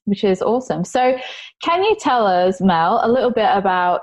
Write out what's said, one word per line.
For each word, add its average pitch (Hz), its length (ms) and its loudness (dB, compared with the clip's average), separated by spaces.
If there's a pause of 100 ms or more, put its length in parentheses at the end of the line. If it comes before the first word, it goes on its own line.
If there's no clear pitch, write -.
which 202 180 -4
is 190 180 0
awesome. 214 420 -2
So 254 340 0 (460)
can 339 200 0
you 427 140 2
tell 247 300 0
us, 185 320 2
Mel, 180 440 2
a 226 60 0
little 233 220 2
bit 214 220 0
about 185 500 0